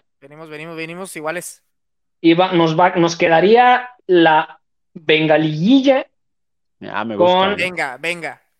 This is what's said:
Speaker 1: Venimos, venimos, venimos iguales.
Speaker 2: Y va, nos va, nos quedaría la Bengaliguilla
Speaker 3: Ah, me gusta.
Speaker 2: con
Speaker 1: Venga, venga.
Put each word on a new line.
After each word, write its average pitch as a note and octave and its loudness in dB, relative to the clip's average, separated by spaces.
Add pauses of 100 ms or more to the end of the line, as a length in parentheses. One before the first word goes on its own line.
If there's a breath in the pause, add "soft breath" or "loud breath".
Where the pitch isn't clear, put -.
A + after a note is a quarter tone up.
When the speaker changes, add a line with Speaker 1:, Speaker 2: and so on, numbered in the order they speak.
(220)
Speaker 1:
Venimos, D3+ -20
venimos, D#3+ -16
venimos E3+ -12
iguales. D#3+ -12 (580)
Speaker 2:
Y E3 4
va, F#3 0
nos E3 0
va, F3+ 4
nos E3+ 0
quedaría A3 2 (180)
la D#3+ 2 (340)
Bengaliguilla D#3+ 0 (840)
Speaker 3:
Ah, G#2 -8
me A2+ -8
gusta. F3+ 2
Speaker 2:
con F#3+ -2
Speaker 1:
Venga, E3 -6
venga. D#3+ -10 (180)